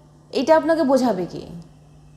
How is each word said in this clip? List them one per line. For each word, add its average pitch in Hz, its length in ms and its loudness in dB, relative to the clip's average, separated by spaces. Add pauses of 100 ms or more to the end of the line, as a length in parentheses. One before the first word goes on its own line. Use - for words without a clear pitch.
(300)
এইটা 277 260 2
আপনাকে 320 260 2
বোঝাবে 247 440 0
কে? - 200 -14 (720)